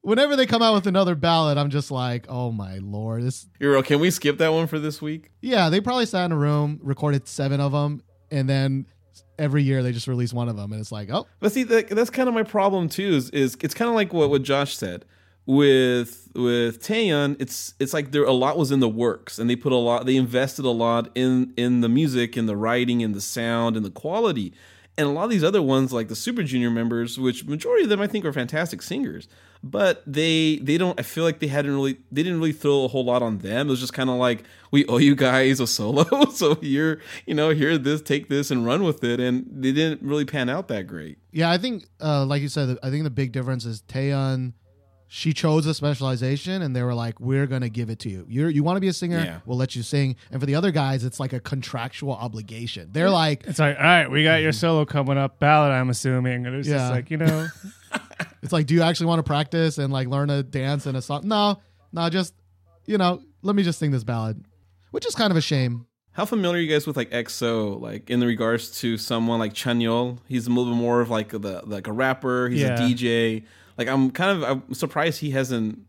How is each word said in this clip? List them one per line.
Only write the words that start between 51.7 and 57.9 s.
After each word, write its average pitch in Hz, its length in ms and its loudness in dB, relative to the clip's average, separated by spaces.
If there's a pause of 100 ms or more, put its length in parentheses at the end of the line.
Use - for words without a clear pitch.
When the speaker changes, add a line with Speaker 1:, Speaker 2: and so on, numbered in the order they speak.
Speaker 1:
obligation. 110 800 -10
They're 165 180 2
like, 160 360 2
Speaker 3:
It's 160 140 -6
like, 143 160 4
"All 139 80 -2
right, 160 260 6
we 147 140 2
got 160 160 4
your 156 120 2
Speaker 1:
Mm-hmm. 117 60 -2
Speaker 3:
solo 160 280 2
coming 139 320 0
up, 139 200 -2
ballad, 147 320 6
I'm 127 200 2
assuming." 123 560 0
And 127 100 -8
it's 139 100 -6
Speaker 1:
Yeah. 147 120 0
Speaker 3:
just 127 140 0
like, 127 200 -4
you 156 60 -4
know. 160 340 2
Speaker 1:
<laughs> - 40 -20 (840)